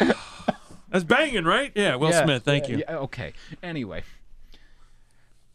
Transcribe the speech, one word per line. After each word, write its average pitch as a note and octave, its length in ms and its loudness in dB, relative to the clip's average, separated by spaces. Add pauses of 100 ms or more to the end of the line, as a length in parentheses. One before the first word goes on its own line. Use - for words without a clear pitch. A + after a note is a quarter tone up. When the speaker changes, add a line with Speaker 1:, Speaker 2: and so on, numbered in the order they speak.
(880)
Speaker 1:
That's F#3 140 2
banging, A#3+ 420 2
right? A#3 280 2
Yeah, G3 220 2
Will D3+ 160 2
Speaker 2:
Yeah, E3+ 120 6
Speaker 1:
Smith, C#3 200 2
thank C#3+ 260 2
Speaker 2:
yeah, A#2+ 60 -2
Speaker 1:
you. D3+ 120 -2
Speaker 2:
yeah, D#3+ 100 -6
okay. B2+ 360 -8 (300)
Anyway, B2+ 400 -6 (1500)